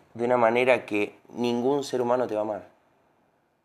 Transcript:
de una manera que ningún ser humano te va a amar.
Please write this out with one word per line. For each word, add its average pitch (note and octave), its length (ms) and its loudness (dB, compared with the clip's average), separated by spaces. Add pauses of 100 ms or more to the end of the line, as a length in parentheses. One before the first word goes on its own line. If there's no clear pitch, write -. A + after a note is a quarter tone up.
(120)
de A#2 140 -4
una B2 100 2
manera A#2+ 480 4
que G#2 340 -4 (120)
ningún A#2+ 540 -2
ser B2 180 -4
humano A#2+ 240 0
te G#2+ 80 -6
va G#2+ 80 -2
a - 20 -6
amar. G#2 240 -8 (960)